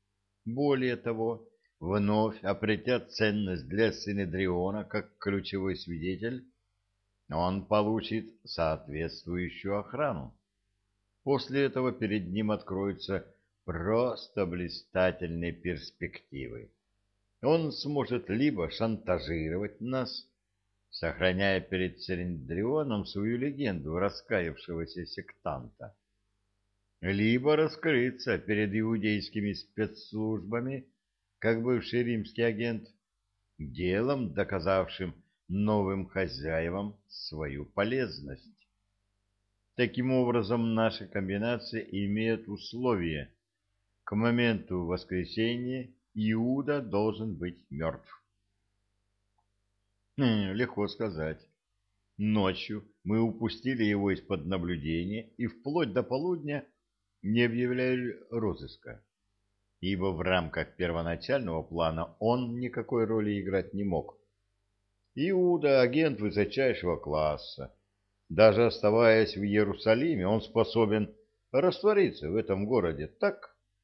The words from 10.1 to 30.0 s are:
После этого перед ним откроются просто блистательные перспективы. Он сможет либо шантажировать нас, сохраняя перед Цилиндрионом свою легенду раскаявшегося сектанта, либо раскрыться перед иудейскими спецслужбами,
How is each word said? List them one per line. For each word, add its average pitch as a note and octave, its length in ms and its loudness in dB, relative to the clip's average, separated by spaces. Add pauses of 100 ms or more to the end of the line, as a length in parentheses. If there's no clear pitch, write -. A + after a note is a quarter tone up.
После C#3 420 0
этого B2+ 260 0
перед G#2 380 -2
ним G#2+ 220 -2
откроются G2 760 -4 (400)
просто G#2 800 0
блистательные F2 1080 -2
перспективы. C2+ 1200 -10 (720)
Он D#3 300 2
сможет C3 580 -4
либо A2 400 0
шантажировать F2+ 1120 -2
нас, B2 460 -4 (640)
сохраняя F#2 720 2
перед F#2 380 -2
Цилиндрионом F#2 1080 -2
свою G#2+ 320 -2
легенду A2+ 600 -4
раскаявшегося F2 1080 -4
сектанта, - 880 -10 (1080)
либо A2+ 540 4
раскрыться B2+ 800 2
перед G#2 360 0
иудейскими G#2+ 800 0
спецслужбами, A2 1300 -6 (540)